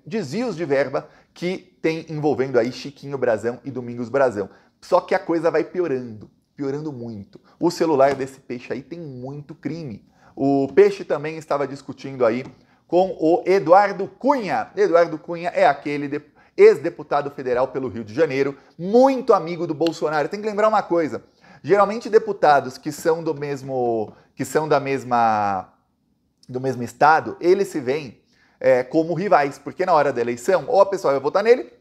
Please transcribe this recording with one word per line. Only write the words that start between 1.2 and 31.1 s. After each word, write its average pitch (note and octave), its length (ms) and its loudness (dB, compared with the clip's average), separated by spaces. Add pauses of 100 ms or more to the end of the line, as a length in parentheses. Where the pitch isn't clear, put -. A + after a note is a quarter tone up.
que - 480 -8
tem D#3+ 260 -4
envolvendo C#3 480 0
aí B2 140 2
Chiquinho C#3 480 -12
Brasão A#2 460 -2
e C#3 80 -12
Domingos A#2+ 360 -10
Brasão. A2 400 0 (320)
Só F3+ 200 0
que - 120 -6
a - 60 2
coisa E3 320 -2
vai D#3 140 0
piorando, B2+ 640 -6 (240)
piorando C#3+ 380 -8
muito. A#2 480 -14 (180)
O D#3+ 100 2
celular C#3+ 460 2
desse C3 240 -8
peixe - 340 -12
aí A#2+ 80 -10
tem E3 200 -16
muito C#3+ 560 -14
crime. D3 500 -12 (320)
O C#3 360 2
peixe G3+ 280 4
também D#3 360 -6
estava C#3+ 280 -2
discutindo C3+ 600 -10
aí A#2+ 180 0 (420)
com F3+ 320 0
o E3 280 2
Eduardo F#3+ 600 4
Cunha. G3 720 -2
Eduardo E3+ 420 2
Cunha E3+ 300 -10
é F#3 180 2
aquele C#3+ 420 -2
de-, D3 120 -8 (340)
ex-deputado D3+ 760 4
federal B2+ 380 -2
pelo C3+ 200 -6
Rio A2 160 -10
de G#2 80 -16
Janeiro, C#3 420 0 (240)
muito A#3 540 4
amigo E3+ 340 0
do D#3+ 60 -4
Bolsonaro. D3+ 560 -2
Tem G3+ 100 -8
que G#3 80 -8
lembrar G#3+ 220 2
uma G#3 140 2
coisa: D3+ 420 -2 (380)
geralmente G3+ 480 2
deputados D#3 640 4
que - 160 -10
são E3 320 -2
do D#3 100 -2
mesmo, C3 800 -4 (220)
que C3+ 100 -6
são D#3 240 -2
da D3 100 4
mesma, A#2 920 0 (760)
do B2+ 140 -8
mesmo B2 220 -4
estado, C3+ 580 2
eles G3 280 2
se G3+ 120 -8
veem, - 400 -6 (400)
é, B2+ 220 4
como D#3+ 320 -2
rivais, D3+ 440 2
porque F3+ 280 -8
na F3+ 80 2
hora C#3+ 180 4
da B2 80 -2
eleição, B2+ 480 0
ou G3 140 6
a G3 40 4
pessoa E3+ 280 0